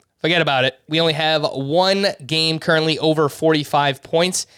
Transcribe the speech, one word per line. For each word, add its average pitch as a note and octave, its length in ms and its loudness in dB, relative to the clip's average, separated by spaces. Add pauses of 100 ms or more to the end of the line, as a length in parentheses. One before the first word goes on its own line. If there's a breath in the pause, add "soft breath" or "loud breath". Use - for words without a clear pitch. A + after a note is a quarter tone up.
(200)
Forget E3+ 220 0
about C3+ 220 2
it. B2+ 240 -2
We D#3 140 0
only E3 100 2
have D#3 320 0
one F#3 640 0 (180)
game D#3+ 320 -2
currently D#3+ 420 0
over D#3 280 2
forty-five D3 760 0
points, F3 460 -2 (100)